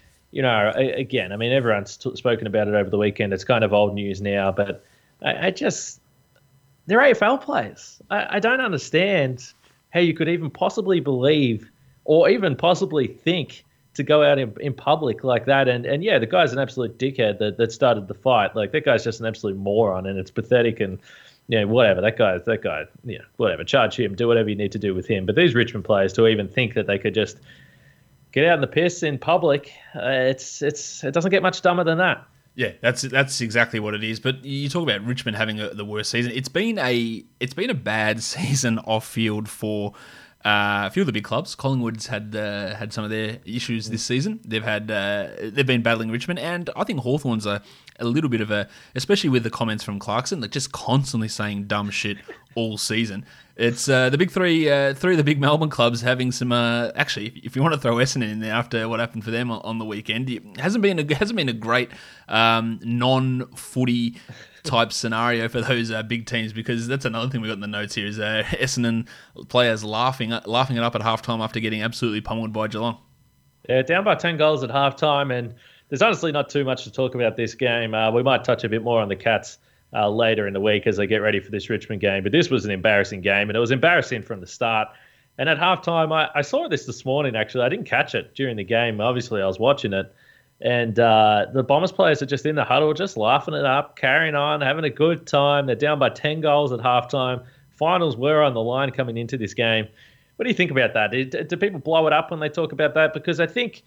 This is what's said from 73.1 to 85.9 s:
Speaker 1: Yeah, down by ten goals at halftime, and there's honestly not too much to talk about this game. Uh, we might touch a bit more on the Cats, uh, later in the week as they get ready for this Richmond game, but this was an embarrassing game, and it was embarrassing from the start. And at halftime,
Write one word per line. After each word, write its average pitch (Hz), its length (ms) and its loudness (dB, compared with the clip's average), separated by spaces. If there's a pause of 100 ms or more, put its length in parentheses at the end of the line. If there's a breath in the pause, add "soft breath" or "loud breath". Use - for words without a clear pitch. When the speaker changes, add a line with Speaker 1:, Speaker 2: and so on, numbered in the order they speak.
Speaker 1:
Yeah, 127 140 2
down 170 220 0
by 208 100 6
ten 170 240 -2
goals 151 260 4
at 117 60 -4
halftime, 139 680 0
and 120 160 -8 (360 soft breath)
there's 139 100 -2
honestly 170 320 2
not 143 160 -2
too 143 160 0
much 131 200 -2
to 113 60 -16
talk 127 240 -2
about 120 220 0
this 113 180 -4
game. 117 400 -2
Uh, 110 160 2
we 120 120 2
might 135 200 2
touch - 220 0
a 117 60 -2
bit 113 120 -2
more 113 200 2
on 101 60 -2
the 98 80 -2
Cats, - 420 -2 (340)
uh, 107 160 2
later 107 400 2
in 98 60 -8
the 98 60 -2
week 104 260 2
as 104 100 2
they 101 100 0
get 107 120 0
ready 104 220 0
for 95 100 -16
this 101 180 -6
Richmond 107 320 -6
game, 98 220 0
but 101 100 -2
this 160 160 4
was 120 160 0
an 104 60 -2
embarrassing 101 500 2
game, 101 300 2
and 104 60 -2
it 117 40 2
was 117 100 0
embarrassing 131 520 2
from 101 180 -10
the 87 60 -16
start. 110 420 -2 (480 soft breath)
And 135 120 -2
at 151 100 2
halftime, 170 520 0